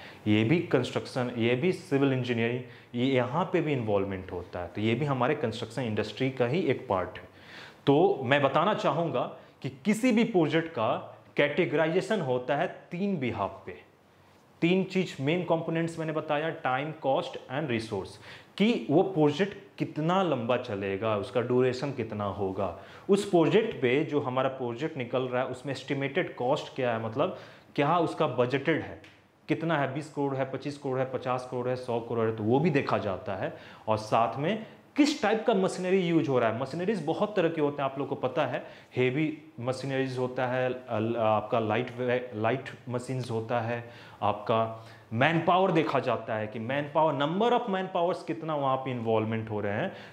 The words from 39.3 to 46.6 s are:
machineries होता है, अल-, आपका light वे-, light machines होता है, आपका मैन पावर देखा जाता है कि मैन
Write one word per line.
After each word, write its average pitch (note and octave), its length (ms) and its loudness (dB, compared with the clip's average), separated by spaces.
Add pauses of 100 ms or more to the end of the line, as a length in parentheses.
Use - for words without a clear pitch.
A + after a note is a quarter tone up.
machineries C3 580 -2
होता B2+ 300 0
है, B2+ 420 -2
अल-, A2+ 280 0
आपका A2 420 2
light A#2 380 -2
वे-, B2 380 -2
light A2+ 340 -2 (200)
machines B2 420 -6
होता A2+ 280 -2
है, A#2 300 -4 (320)
आपका A2+ 640 0 (260)
मैन D3+ 260 4
पावर F#3 320 4
देखा D#3 280 2
जाता A#2+ 360 -2
है G#2+ 120 -2
कि A2+ 120 -8
मैन C#3 360 -4